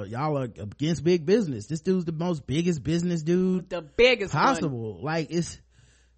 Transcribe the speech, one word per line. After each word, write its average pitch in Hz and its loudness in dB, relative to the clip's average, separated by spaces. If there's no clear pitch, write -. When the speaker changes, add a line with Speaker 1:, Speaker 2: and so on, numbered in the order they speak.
Speaker 1:
are, 98 -8
y'all 139 -4
are 131 -2
against 120 -4
big 170 2
business. 156 0
This 156 -6
dude's 185 0
the 170 -4
most 165 -4
biggest 160 0
business 170 0
dude 185 0
Speaker 2:
The 175 -4
biggest 202 4
one. 160 4
Speaker 1:
possible." 127 0
Like, 156 -2
it's, 165 -2